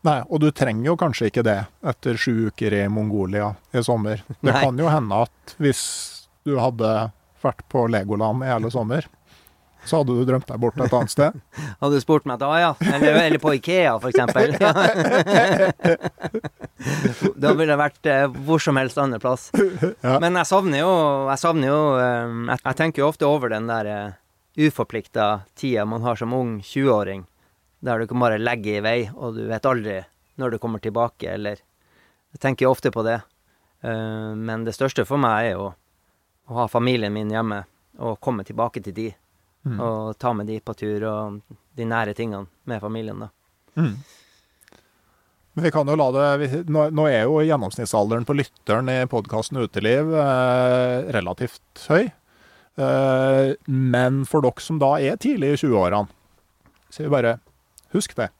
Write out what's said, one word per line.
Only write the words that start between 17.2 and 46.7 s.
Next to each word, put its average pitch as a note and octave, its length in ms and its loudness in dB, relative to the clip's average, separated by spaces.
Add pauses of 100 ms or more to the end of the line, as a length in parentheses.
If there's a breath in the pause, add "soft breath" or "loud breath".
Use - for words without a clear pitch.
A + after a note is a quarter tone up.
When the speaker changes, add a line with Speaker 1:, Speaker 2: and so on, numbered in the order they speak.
Speaker 2:
Da C#3+ 180 2
ville D#3 180 2
det C#3+ 80 4
vært, D3 260 -2
eh, C#3 200 4 (180)
hvor D#3 180 2
som C#3+ 140 2
helst C3 240 -2
andre C3 200 0
plass. B2+ 320 -2
Speaker 1:
Ja. F3+ 680 0
Speaker 2:
Men F3 160 2
jeg E3+ 120 0
savner F#3 340 2
jo, F3 80 2 (380)
jeg C3+ 140 -2
savner D#3+ 280 2
jo, D3 80 4 (180)
eh, A#2+ 380 0 (160)
jeg, B2+ 140 -4
jeg C3 140 -4
tenker D#3 240 0
jo C#3+ 80 2
ofte D3+ 180 -2
over C3+ 240 0
den A2 160 -4
der, A2+ 200 -4
eh, G#2 240 -8 (440)
uforplikta A#2 720 -2 (300)
tida A#2+ 300 -2
man A2+ 180 -4
har A#2+ 120 -2
som A#2 200 -6
ung A#2+ 240 -2
tjueåring, G2+ 640 0 (580)
der A#2+ 180 -2
du A2+ 100 -4
kan B2 100 -2
bare A2+ 200 2
legge A2 380 -2
i G#2 60 -4
vei, A#2 140 0 (180)
og A#2 200 -10
du A2 120 -8
vet A2 200 -2
aldri G#2+ 300 -2 (400)
når B2+ 160 -2
du A2 60 -6
kommer A2 200 -6
tilbake, A#2 520 -4
eller G#2 240 -8
jeg - 840 -20
tenker C3+ 260 2
jo C3 80 6
ofte B2+ 180 -2
på A2+ 120 -4
det. A2+ 140 0 (640)
Eh, A2 540 -6
men A2+ 280 -6
det A2+ 120 -6
største C3+ 320 0
for C#3+ 120 0
meg A2+ 300 2
er F#2 60 -4
jo F#2+ 140 -6 (760)
å A#2+ 120 -6
ha A#2 80 0
familien A#2 460 0
min G#2+ 180 -4
hjemme, A2 300 -2 (320)
og A2+ 260 -8
komme A2 240 -4
tilbake A2+ 400 -6
til F#2+ 120 -12
de, A2 140 -6 (540)
Speaker 1:
Mm. B2 120 -4
Speaker 2:
og A2 400 -4
ta B2+ 160 -2
med G#2 160 -4
de A2 80 -6
på A2+ 160 -10
tur, G#2 320 -4
og G#2+ 300 -6 (420)
de A#2+ 80 -6
nære A2+ 320 -2
tingene G#2 300 -8 (160)
med A2+ 180 -8
familien, G#2+ 400 -8
da. A2 60 -12 (500)
Speaker 1:
Mm. D#3 140 0 (1600 soft breath)
Men D#3+ 140 -4
vi D#3+ 40 4
kan D3+ 160 0
jo D3 140 2
la C#3+ 140 4
det, C#3+ 140 4 (120)
vi, D3 80 -2 (140)
nå, D3+ 260 2